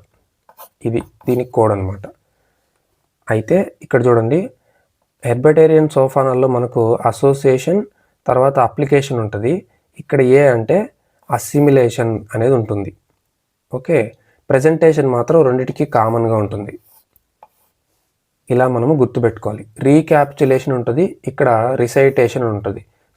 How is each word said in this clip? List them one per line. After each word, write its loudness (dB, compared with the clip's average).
ఇది -4
దీనికి -2
కోడ్ 2
అనమాట. -6
అయితే 0
ఇక్కడ 0
చూడండి, 0
హెర్బేటేరియన్ 4
సోఫానాల్లో 0
మనకు 0
అసోసియేషన్, 0
తర్వాత 2
అప్లికేషన్ 0
ఉంటది. -4
ఇక్కడ -2
ఏ 4
అంటే 0
అసిమిలేషన్ 0
అనేది 0
ఉంటుంది. -4
ఓకే, -2
ప్రెజెంటేషన్ 2
మాత్రం 2
రెండిటికి -2
కామన్‌గా 0
ఉంటుంది. -6
ఇలా 2
మనము 0
గుర్తుపెట్టుకోవాలి. -2
రీక్యాప్చులేషన్ 2
ఉంటది, -2
ఇక్కడ 0
రిసైటేషన్ 0
ఉంటది. -6